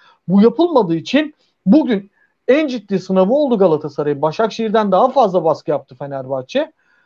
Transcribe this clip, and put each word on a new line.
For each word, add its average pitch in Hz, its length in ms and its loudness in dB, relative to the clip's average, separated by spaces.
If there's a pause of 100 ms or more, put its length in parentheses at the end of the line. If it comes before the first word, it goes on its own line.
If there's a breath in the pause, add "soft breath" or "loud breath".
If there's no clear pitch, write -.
(280 soft breath)
Bu 196 140 4
yapılmadığı 233 540 2
için 294 400 -2 (300)
bugün 233 460 2 (360)
en 294 200 2
ciddi 202 320 -6
sınavı 190 340 0
oldu 277 240 0
Galatasaray'ın. 151 640 -2
Başakşehir'den 214 680 -2
daha 214 180 2
fazla 196 340 0
baskı 156 280 -2
yaptı 139 240 -8
Fenerbahçe. 135 760 -8 (340)